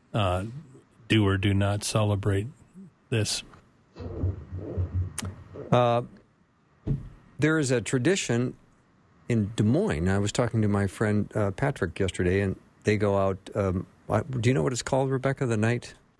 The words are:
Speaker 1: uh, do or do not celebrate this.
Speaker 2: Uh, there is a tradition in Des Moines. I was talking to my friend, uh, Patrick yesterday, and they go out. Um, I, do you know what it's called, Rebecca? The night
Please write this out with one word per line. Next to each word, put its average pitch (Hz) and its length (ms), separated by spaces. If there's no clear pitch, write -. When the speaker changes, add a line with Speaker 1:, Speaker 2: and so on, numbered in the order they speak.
Speaker 1:
uh, 95 300
do 110 180
or 98 100
do 101 160
not 101 320
celebrate 104 640
this. - 320
Speaker 2:
Uh, 120 320
there 156 200
is 131 120
a 123 100
tradition 127 720
in 110 280
Des 135 60
Moines. 113 460
I 98 100
was 101 140
talking 117 300
to 107 60
my 101 180
friend, 104 480
uh, 104 180
Patrick 135 460
yesterday, 92 420
and 95 160
they 107 120
go 101 200
out. 98 220
Um, 95 320
I, 104 140
do 123 280
you 131 40
know 151 80
what 139 100
it's 120 100
called, 135 280
Rebecca? 135 360
The 113 100
night 113 380